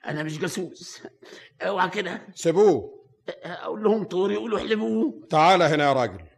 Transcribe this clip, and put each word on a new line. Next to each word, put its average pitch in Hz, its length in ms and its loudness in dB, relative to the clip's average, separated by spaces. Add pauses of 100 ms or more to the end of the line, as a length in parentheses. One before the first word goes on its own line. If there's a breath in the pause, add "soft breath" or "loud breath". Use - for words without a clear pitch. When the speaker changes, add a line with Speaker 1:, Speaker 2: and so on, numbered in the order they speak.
Speaker 1:
أنا 151 160 -6
مش 156 160 -8
جاسوس. - 640 -8 (600 loud breath)
اوعى 185 280 0
كده. 190 320 -6 (120)
Speaker 2:
سيبوه. 165 680 2 (260)
Speaker 1:
أه، - 200 -14
أقول 175 360 -8
لهم 214 200 2
طور 190 280 -2
يقولوا 214 260 -4
احلبوه. 220 720 -2
Speaker 2:
تعال 170 320 6
هنا 147 220 2
يا 139 80 4
راجل. 107 280 0 (180)